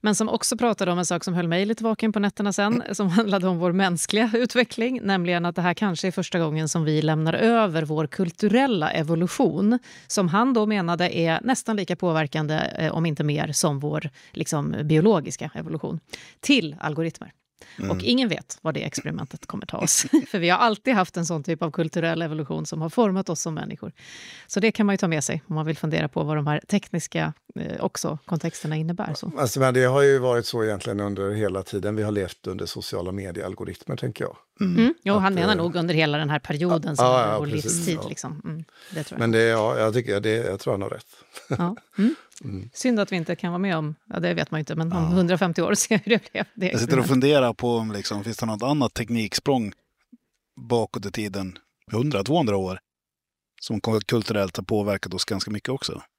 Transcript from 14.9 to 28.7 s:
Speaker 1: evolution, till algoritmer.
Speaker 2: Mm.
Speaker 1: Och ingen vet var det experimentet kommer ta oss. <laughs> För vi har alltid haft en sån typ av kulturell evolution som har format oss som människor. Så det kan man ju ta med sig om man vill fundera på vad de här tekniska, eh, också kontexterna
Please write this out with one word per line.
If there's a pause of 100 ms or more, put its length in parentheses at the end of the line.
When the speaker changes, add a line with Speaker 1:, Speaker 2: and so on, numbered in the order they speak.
Speaker 1:
evolution, (400)
till
algoritmer. (480)
Speaker 2:
Mm.
Speaker 1:
Och
ingen
vet
var
det
experimentet
kommer
ta
oss. (120)
<laughs>
För
vi
har
alltid
haft
en
sån
typ
av
kulturell
evolution
som
har
format
oss
som
människor. (560)
Så
det
kan
man
ju
ta
med
sig
om
man
vill
fundera
på
vad
de
här
tekniska, (260)
eh,
också
kontexterna